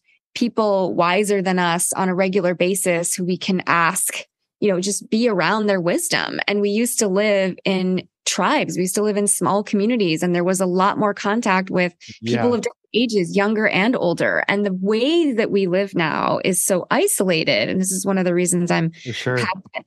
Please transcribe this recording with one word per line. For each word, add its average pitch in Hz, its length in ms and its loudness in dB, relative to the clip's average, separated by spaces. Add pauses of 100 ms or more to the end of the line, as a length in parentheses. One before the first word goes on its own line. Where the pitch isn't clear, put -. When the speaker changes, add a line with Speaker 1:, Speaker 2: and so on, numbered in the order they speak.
(360)
Speaker 1:
people 202 580 0
wiser 190 480 2
than 185 180 0
us 175 340 0
on 185 160 0
a 180 60 0
regular 185 380 0
basis 180 640 0
who 185 100 -4
we 175 120 -2
can 185 280 -2
ask, 170 580 0 (360)
you 208 120 2
know, 180 80 0
just 196 300 -6
be 226 180 2
around 202 380 2
their 196 160 2
wisdom. 160 680 -2
And 202 140 0
we 202 80 0
used 226 300 0
to 220 80 2
live 190 580 0
in 185 420 -2 (180)
tribes. 202 500 0
We 170 80 -2
used 185 120 -4
to 214 60 0
live 208 160 0
in 208 80 0
small 190 380 0
communities, 202 580 0
and 180 140 0
there 175 80 0
was 185 180 0
a 190 40 2
lot 185 340 0
more 208 140 0
contact 202 560 0
with 180 260 0 (280)
people 123 260 0
Speaker 2:
Yeah. 240 60 2
Speaker 1:
of 214 60 -2
different 240 120 -6 (200)
ages, 208 420 0
younger 208 320 2
and 220 280 2
older. 156 520 0
And 202 180 0
the 196 80 -2
way 240 580 2
that 214 200 0
we 196 160 2
live 196 280 0
now - 480 0
is 180 200 0
so 185 260 0
isolated. 160 800 2
And 127 100 -2
this 185 120 -2
is 190 140 -6
one 190 120 0
of 180 80 0
the 180 80 2
reasons 175 380 0
I'm 165 200 0
Speaker 2:
For 127 220 -12
sure. 127 240 -2
Speaker 1:
an 185 500 -6